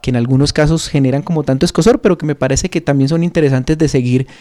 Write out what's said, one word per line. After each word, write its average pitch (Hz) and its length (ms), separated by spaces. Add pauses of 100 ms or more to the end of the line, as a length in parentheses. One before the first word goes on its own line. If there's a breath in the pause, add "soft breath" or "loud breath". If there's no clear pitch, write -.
que - 100
en 123 60
algunos 131 360
casos 156 360
generan 139 340
como 156 200
tanto 135 240
escosor, 220 340
pero 180 180
que 147 80
me 151 100
parece 135 340
que 165 100
también 139 280
son 165 160
interesantes 151 540
de 160 100
seguir 127 380 (140 loud breath)